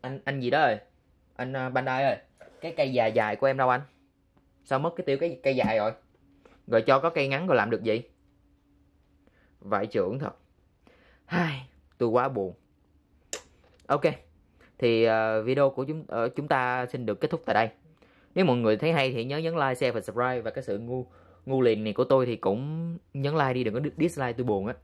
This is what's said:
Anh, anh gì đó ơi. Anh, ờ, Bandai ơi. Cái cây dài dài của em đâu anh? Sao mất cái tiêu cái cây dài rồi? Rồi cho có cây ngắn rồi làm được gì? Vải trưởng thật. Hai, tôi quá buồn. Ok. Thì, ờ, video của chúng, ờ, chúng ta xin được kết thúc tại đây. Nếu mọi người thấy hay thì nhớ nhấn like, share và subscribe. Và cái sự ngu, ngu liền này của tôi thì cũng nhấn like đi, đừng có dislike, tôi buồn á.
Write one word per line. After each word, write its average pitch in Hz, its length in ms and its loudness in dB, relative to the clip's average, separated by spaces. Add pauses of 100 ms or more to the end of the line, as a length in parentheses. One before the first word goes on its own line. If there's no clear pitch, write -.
Anh, 135 240 -10
anh 139 160 -4
gì 123 100 -2
đó 147 100 4
ơi. 120 180 2 (580)
Anh, 127 160 -6
ờ, 131 180 -4
Bandai 135 340 -2
ơi. 123 120 2 (440)
Cái 165 160 -10
cây 139 160 0
dài 113 200 2
dài 107 240 2
của 135 100 0
em 135 100 2
đâu 127 120 2
anh? 123 120 2 (840)
Sao 135 140 0
mất 156 180 -2
cái - 100 -6
tiêu 135 140 0
cái - 220 -4
cây 135 140 2
dài 110 220 2
rồi? 107 140 0 (720)
Rồi 113 160 2
cho 135 160 6
có 160 120 2
cây 143 180 0
ngắn 139 180 -2
rồi 151 100 4
làm 110 140 2
được 107 120 -2
gì? 113 200 0 (1600)
Vải 98 260 -2
trưởng 104 320 -2
thật. - 180 -8 (880)
Hai, 156 440 -2 (300)
tôi 120 100 2
quá 123 200 4
buồn. 101 260 -4 (1300)
Ok. 139 160 0 (760)
Thì, 117 260 4
ờ, 110 380 2
video 135 280 2
của 135 140 -4
chúng, 156 240 -8
ờ, 117 200 -2
chúng 143 200 -6
ta 127 380 0
xin 123 200 -8
được 104 140 -2
kết 151 100 -2
thúc - 160 -4
tại 110 80 0
đây. 113 140 4 (680)
Nếu 190 100 2
mọi 127 120 4
người 110 200 4
thấy 127 160 0
hay 131 200 2
thì 117 120 -4
nhớ 139 140 -4
nhấn 165 160 -4
like, 139 200 0
share 127 160 0
và 113 100 -4
subscribe. 120 400 -2
Và 110 100 -6
cái - 140 -10
sự 101 140 -4
ngu, 123 280 -6 (400)
ngu 135 160 2
liền 110 220 4
này 107 80 -4
của 127 120 0
tôi 131 220 4
thì 117 100 -4
cũng 156 640 -4 (160)
nhấn 139 200 -4
like 139 200 0
đi, 127 100 -2
đừng 107 100 -2
có 123 60 -2 (160)
dislike, 143 360 -2
tôi 120 120 -4
buồn 101 220 0
á. 127 180 -6